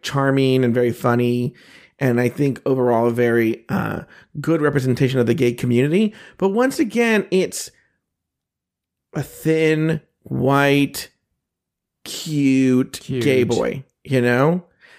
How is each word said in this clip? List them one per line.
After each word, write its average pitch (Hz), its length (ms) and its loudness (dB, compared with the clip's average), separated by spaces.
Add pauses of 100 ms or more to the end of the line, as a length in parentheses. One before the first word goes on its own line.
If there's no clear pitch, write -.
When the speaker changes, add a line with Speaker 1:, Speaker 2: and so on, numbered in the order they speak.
Speaker 1:
charming 135 640 2
and 120 80 2
very 123 180 0
funny, 120 640 -2 (420)
and 123 240 0
I 123 80 0
think 139 360 -2
overall 123 420 0
a 120 40 2
very, 117 580 0
uh, 107 320 -4 (380)
good 151 220 -2
representation 135 580 0
of 120 80 2
the 117 60 2
gay 120 200 2
community. 143 600 0 (240)
But 190 120 0
once 240 280 0
again, 226 540 0
it's - 400 -2 (1400)
a 151 100 -6
thin, 160 800 0 (220)
white, 139 840 0 (920)
cute, 131 1000 0
Speaker 2:
Cute. 127 220 -6
Speaker 1:
gay 131 200 2
boy, 120 400 -2 (200)
you 131 180 0
know? 135 440 2 (340)